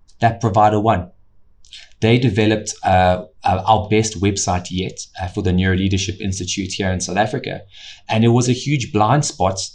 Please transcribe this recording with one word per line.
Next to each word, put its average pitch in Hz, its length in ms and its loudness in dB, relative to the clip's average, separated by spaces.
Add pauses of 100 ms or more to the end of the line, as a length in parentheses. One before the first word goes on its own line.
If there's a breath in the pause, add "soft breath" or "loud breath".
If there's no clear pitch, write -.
(200)
that 113 200 2
provider 107 400 4
won. 104 300 0 (880 loud breath)
They 117 180 4
developed, 107 640 0
uh, 92 440 2 (180)
uh, 95 200 0
our 101 240 2
best 107 320 0
website 95 500 -2
yet, 87 280 -6 (220)
uh, 90 80 -6
for 98 120 -8
the 92 120 0
Neuroleadership 95 680 0
Institute 95 520 -6
here 98 180 -2
in 92 100 -2
South 90 160 -6
Africa. - 460 -4 (460 loud breath)
And 113 160 2
it 117 40 6
was 120 200 4
a 127 40 2
huge 127 400 -2
blind 113 320 2
spot 190 360 -2 (140)